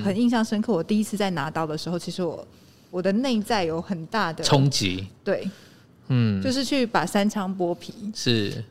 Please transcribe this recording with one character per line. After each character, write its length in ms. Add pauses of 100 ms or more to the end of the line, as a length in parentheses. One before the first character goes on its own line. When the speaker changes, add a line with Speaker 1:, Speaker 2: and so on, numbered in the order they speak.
Speaker 1:
很 120
印 140
象 160
深 160
刻， 100
Speaker 2:
嗯。 40
Speaker 1:
我 80
第 160
一 40
次 140
在 140
拿 180
刀 160
的 100
时 140
候， 80
其 140
实 120
我， 240 (440)
我 100
的 100
内 300
在 240
有 160
很 240
大 260
的 120
Speaker 2:
冲 260
击。 380 (160)
Speaker 1:
对。 260 (600)
Speaker 2:
嗯。 320
Speaker 1:
就 100
是 120
去 220
把 180
山 240
枪 300
剥 160
皮。 200 (200)
Speaker 2:
是。 400 (180)